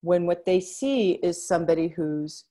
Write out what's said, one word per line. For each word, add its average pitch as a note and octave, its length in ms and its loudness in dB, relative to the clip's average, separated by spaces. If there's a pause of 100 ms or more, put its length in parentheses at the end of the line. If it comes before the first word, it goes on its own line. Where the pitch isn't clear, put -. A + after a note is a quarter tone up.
when F3 240 2
what F3 200 -2
they F#3 140 4
see A#3 520 0
is - 360 -2
somebody E3 400 2
who's D3+ 640 -4